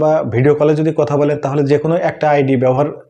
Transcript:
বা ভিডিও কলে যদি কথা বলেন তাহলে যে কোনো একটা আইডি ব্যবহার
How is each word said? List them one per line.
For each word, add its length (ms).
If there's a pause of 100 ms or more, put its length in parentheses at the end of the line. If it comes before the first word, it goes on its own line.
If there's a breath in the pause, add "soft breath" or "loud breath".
বা 80 (220)
ভিডিও 260
কলে 200
যদি 200
কথা 220
বলেন 220
তাহলে 180 (100)
যে 120
কোনো 120 (140)
একটা 160 (100)
আইডি 280
ব্যবহার 240 (220)